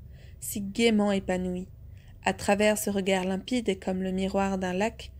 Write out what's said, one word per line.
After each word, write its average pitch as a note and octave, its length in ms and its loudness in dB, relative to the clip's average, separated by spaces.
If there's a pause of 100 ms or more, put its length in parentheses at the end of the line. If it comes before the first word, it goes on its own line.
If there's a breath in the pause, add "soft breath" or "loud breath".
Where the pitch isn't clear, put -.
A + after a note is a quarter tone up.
(380 loud breath)
si - 220 -6
gaiement G#3 500 4
épanoui, F#3 560 0 (580 loud breath)
à F#3+ 100 2
travers G#3 440 4
ce - 120 -2
regard F#3+ 340 2
limpide G3 440 -2
et G3 80 2
comme F#3+ 260 -2
le F#3 100 -2
miroir F#3+ 460 2
d'un F#3 140 -2
lac, G3+ 480 -2